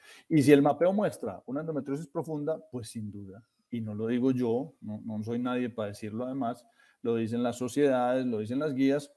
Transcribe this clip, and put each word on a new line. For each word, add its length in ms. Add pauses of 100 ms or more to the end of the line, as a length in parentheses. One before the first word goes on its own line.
(300)
Y 140
si 80
el 100
mapeo 320
muestra 520
una 160
endometriosis 460
profunda, 520 (120)
pues 180
sin 220
duda, 320 (260)
y 120
no 140
lo 120
digo 240
yo, 500
no, 220
no 200
soy 160
nadie 300
para 200
decirlo 360
además, 400 (360)
lo 140
dicen 280
las 140
sociedades, 680
lo 140
dicen 180
las 160
guías, 440